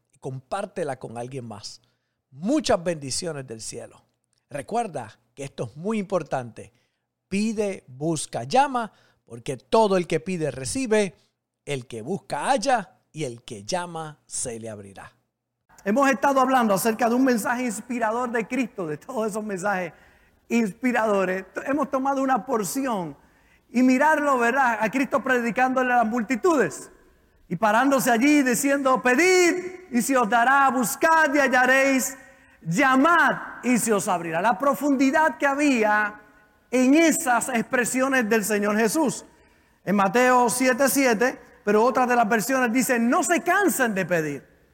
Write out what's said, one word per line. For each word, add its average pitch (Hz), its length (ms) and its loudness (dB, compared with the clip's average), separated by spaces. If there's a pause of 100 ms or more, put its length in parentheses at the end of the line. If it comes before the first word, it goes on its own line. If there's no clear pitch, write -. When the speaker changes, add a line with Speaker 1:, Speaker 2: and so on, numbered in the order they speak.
(120)
Speaker 1:
y - 60 -20
compártela 151 800 -8
con 113 180 -16
alguien 123 300 -12
más. 110 340 -18 (500)
Muchas 208 520 -2
bendiciones 147 640 -8
del 113 140 -16
cielo. - 420 -16 (480)
Recuerda 147 640 -8 (160)
que 139 120 -14
esto 139 260 -10
es - 60 -20
muy 202 220 -6
importante. 151 760 -6 (560)
Pide, 208 580 -4
busca, 139 560 -6
llama, 240 500 0 (320)
porque 120 320 -12
todo 214 400 2
el 180 120 -2
que 165 100 -2
pide 156 320 -6
recibe, 208 640 -2 (500)
el 135 220 -8
que 113 160 -12
busca 160 480 -6
halla 247 480 -2 (140)
y 156 100 -10
el 120 220 -10
que 104 200 -14
llama 165 600 -8
se - 320 -8
le 110 100 -12
abrirá. 101 440 -16 (720)
Speaker 2:
Hemos 269 260 2
estado 277 300 2
hablando 254 340 2
acerca 226 340 0
de 226 60 0
un 254 100 2
mensaje 247 380 0
inspirador 233 720 -4
de 233 160 -4
Cristo, 233 400 -6
de 151 100 -8
todos 226 300 -6
esos 208 160 -8
mensajes 190 480 -4 (560)
inspiradores. 214 1080 -2
T-, - 160 -8
hemos 277 220 -2
tomado 269 280 -2
una 262 240 0
porción 220 720 -4 (520)
y 240 140 0
mirarlo, 285 560 4
¿verdad? 240 420 2
A 220 100 0
Cristo 254 320 -2
predicándole 254 720 0
a 247 40 2
las 233 100 2
multitudes 240 840 0 (600)
y 180 80 -4
parándose 240 560 2
allí 285 300 4
diciendo: 262 600 0
"Pedid 359 880 2
y 240 120 0
se 269 140 0
os 240 140 2
dará, 262 400 4
buscad 302 640 2
y 294 60 4
hallaréis, 269 760 2 (460)
llamad 262 1040 2
y 247 120 2
se 226 160 0
os 202 140 0
abrirá". 170 340 -2
La 226 160 2
profundidad 277 800 2
que 277 120 0
había 214 720 2 (500)
en 254 240 4
esas 254 540 2
expresiones 254 800 0
del 220 160 2
Señor 208 340 0
Jesús. 233 480 0 (580)
En 190 120 0
Mateo 240 520 4
siete 254 400 2
siete, 247 500 2 (260)
pero 214 180 2
otras 247 260 2
de 247 60 2
las 233 140 4
versiones 240 440 0
dicen: 240 380 0
"No 320 140 2
se 339 180 0
cansen 330 540 0
de 190 100 -2
pedir 151 400 -4 (260)